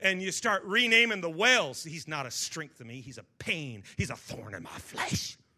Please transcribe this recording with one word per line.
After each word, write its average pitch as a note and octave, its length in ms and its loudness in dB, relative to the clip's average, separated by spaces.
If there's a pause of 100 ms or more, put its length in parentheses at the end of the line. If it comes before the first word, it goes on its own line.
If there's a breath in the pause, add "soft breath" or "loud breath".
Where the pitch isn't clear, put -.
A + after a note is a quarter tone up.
and F#3+ 200 2
you F#3+ 120 -2
start G#3 320 0
renaming A3+ 560 6
the E3+ 100 -2
wells. F3+ 540 4
"He's C#3 240 -10
not D3 180 -4
a A#2 60 -10
strength - 460 -8
to B2 60 -16
me. A#2+ 160 -12
He's A#2 180 -14
a G2+ 60 -16 (140)
pain. C#3 460 -4 (120 loud breath)
He's G3 140 -2
a A#2 60 -8
thorn - 360 -12
in E2+ 120 -10
my - 60 -14
flesh." - 680 -6 (200)